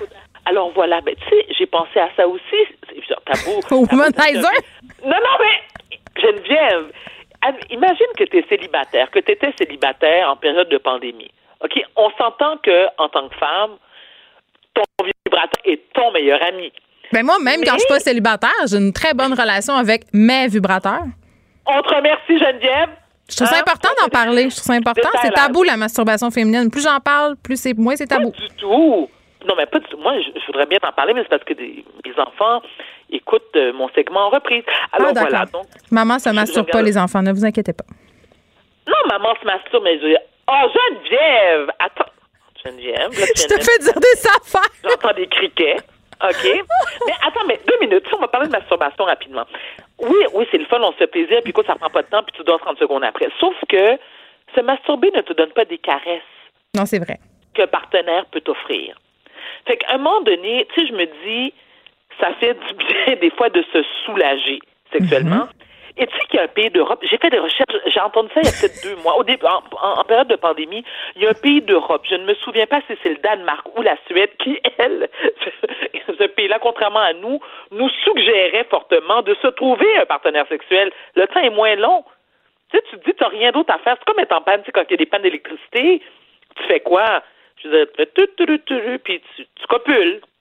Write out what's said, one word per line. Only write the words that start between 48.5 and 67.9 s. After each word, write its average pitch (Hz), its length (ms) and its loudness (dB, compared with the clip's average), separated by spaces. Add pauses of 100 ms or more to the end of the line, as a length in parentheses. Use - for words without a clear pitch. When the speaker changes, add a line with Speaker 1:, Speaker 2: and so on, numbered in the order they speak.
Speaker 1:
masturbation 175 540 -2
rapidement. 135 400 -4 (540)
Oui, 311 180 2 (160)
oui, 220 160 0
c'est 185 80 0
le 156 80 -2
fun, 240 160 0
on 196 120 2
se - 40 -16
fait 175 100 2
plaisir, 180 360 0
puis 226 80 -10
écoute, 208 160 0
ça 180 80 -2
prend 160 160 -6
pas 175 100 0
de - 60 -6
temps, 208 160 -2
puis - 120 -14
tu 165 80 -16
dors 165 160 2
trente - 200 -6
secondes 139 240 0
après. 120 240 -2 (120)
Sauf 359 140 0 (160)
que 208 280 4 (580)
se 254 60 2
masturber 269 540 2
ne 233 60 0
te - 120 -6
donne 160 180 0
pas 226 140 0
des 165 120 -10
caresses 165 440 -4 (540)
Speaker 2:
Non, 202 120 -2
c'est 208 100 -2
vrai. - 220 -8 (340)
Speaker 1:
qu'un 190 140 0
partenaire 175 640 -2
peut 160 100 -8
t'offrir. - 540 -8 (720)
Fait 240 100 0
qu'à - 160 -2
un 262 60 0
moment 359 220 0
donné, 220 520 0
tu 339 80 0
sais, 311 60 0
je 247 60 -8
me 185 120 -2 (180)
dis, 233 300 -6 (640)
ça 175 200 -2
fait 233 160 0
du - 180 -12
bien - 420 -2
<laughs> 180 60 -6
des 170 80 4
fois 233 200 0
de 175 220 0
se 160 120 2 (220)
soulager 139 540 -2 (320)
sexuellement. 165 540 0
Speaker 2:
Mhm. - 40 -16 (500)
Speaker 1:
Et 254 60 0
tu - 100 -8
sais - 120 -4
qu'il - 100 -2
y - 20 2
a 175 40 2
un 160 40 -4
pays 214 220 -2
d'Europe, 175 300 0 (100)
j'ai 226 80 0
fait 330 140 2
des 226 80 2
recherches, - 340 -2 (140)
j'ai 214 120 0